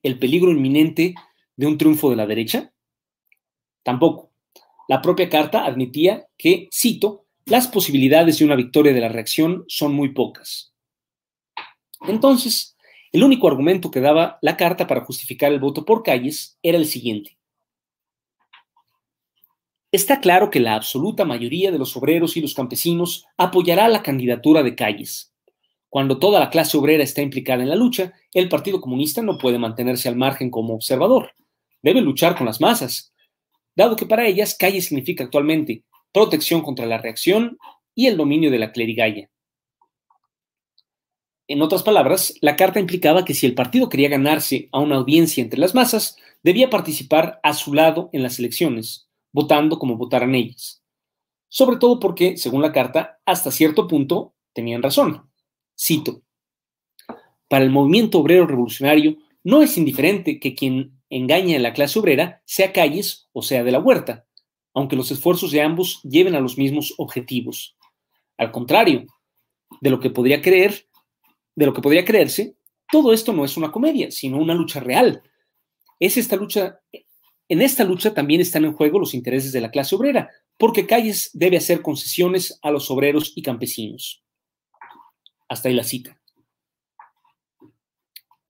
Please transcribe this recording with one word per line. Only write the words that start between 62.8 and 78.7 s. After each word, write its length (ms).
o 80
sea 220
de 80
la 80
Huerta, 480
aunque 200
los 140
esfuerzos 420
de 120
ambos 400
lleven 320
a 40
los 180
mismos 420
objetivos. 760
Al 140
contrario 560
de 80
lo 100
que 120
podría 320
creer, 440
de 100
lo 80
que 80
podría 240
creerse, 500
todo 200
esto 220
no 100
es 140
una 140
comedia, 400
sino 260
una 160
lucha 260
real. 440
Es 160
esta 200
lucha, 440
en 120
esta 220
lucha 300
también 260
están 260
en 80